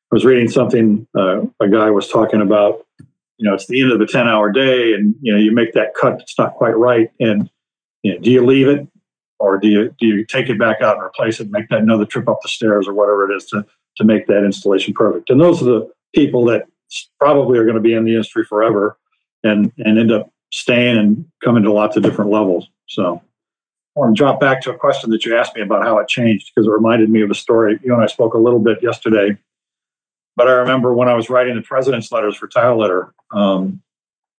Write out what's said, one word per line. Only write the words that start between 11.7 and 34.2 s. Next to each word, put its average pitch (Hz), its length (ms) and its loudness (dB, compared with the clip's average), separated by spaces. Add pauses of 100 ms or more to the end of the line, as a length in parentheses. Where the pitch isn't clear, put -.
another 110 240 2
trip 110 220 -6
up 107 140 -2
the - 80 -14
stairs 104 380 0
or 98 60 -8
whatever 101 360 0
it 101 60 -2
is 92 120 -10
to, 104 180 -6 (320)
to 113 60 -4
make 107 240 2
that 101 180 2
installation 98 480 -2
perfect? 101 360 -2
And 131 120 4
those 175 200 4
are 127 40 -2
the 113 260 0 (220)
people 127 320 2
that 117 180 0 (280)
s-, - 180 -16 (100)
probably 139 380 2
are 113 80 4
gonna 113 160 0
be 113 120 2
in 113 120 0
the 113 60 0
industry 113 340 -2
forever 107 520 -2 (460)
and, 104 360 0
and 110 200 2
end 117 140 2
up 107 180 -4 (220)
staying 120 440 0
and 107 280 0 (180)
coming 120 200 2
to 104 100 2
lots 107 240 0
of 107 60 0
different 104 280 -2
levels. 95 380 -2 (180)
So 87 340 -6 (760)
I - 20 -8
wanna 120 140 2
drop 131 260 2
back 131 220 0
to 127 100 -8
a - 60 -10
question 131 320 -2
that 110 160 -2
you 117 100 -2
asked 123 220 -2
me 113 40 -8
about 101 220 -2
how 113 140 0
it 107 100 -2
changed, 113 480 -2
'cause 110 120 2
it 110 40 2
reminded 110 380 2
me 110 120 2
of 101 100 0
a 101 40 -2
story. 110 480 0
You 127 100 -2
and 117 80 0
I 107 60 0
spoke 113 260 -2
a 120 60 -2
little 120 200 2
bit 107 220 0
yesterday, 107 560 -2 (1000)
but 123 100 4
I 131 40 4
remember 127 420 0
when 123 160 2
I 123 60 2
was 113 140 -4
writing 127 260 0
the 107 60 -8
president's 131 500 -4
letters 107 260 -4
for 104 100 -16
Tile 120 300 0
Letter, 92 360 -2 (180)
um, 98 500 -2 (580)